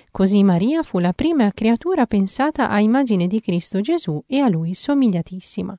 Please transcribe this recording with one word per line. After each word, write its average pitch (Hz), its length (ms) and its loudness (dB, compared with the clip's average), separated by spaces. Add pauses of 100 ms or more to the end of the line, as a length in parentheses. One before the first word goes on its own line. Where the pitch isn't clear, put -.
(120)
così 196 320 2
Maria 202 400 2
fu - 160 -4
la 175 140 0
prima 269 380 2
creatura 240 540 0
pensata 240 640 0
a 208 100 0
immagine 214 480 2
di 220 140 -2
Cristo 180 400 -4
Gesù 226 460 -2
e 269 120 -2
a 277 80 2
lui 165 260 0
somigliatissima. 190 1040 -2